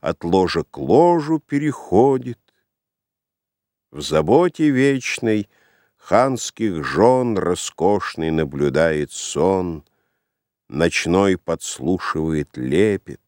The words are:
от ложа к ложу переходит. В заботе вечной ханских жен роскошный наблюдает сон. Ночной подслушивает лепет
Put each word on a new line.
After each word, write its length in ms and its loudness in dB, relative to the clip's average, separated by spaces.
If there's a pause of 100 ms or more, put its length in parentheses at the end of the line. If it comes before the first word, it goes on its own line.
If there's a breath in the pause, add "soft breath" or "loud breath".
от 240 -6
ложа 400 2
к 140 -18
ложу 600 2
переходит. 1000 0 (1500)
В 100 -14
заботе 720 2
вечной 760 -2 (480)
ханских 880 -2
жен 520 2
роскошный 920 -2
наблюдает 840 0
сон. 720 -2 (840)
Ночной 680 0
подслушивает 1200 -4
лепет 720 -2